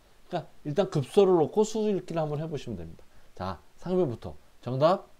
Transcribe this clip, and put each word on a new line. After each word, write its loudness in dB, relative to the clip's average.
그러니까 -8
일단 0
급소를 4
놓고 4
수 -2
읽기를 -4
한번 -4
해보시면 -8
됩니다. -14
자, -8
상변부터 -2
정답 2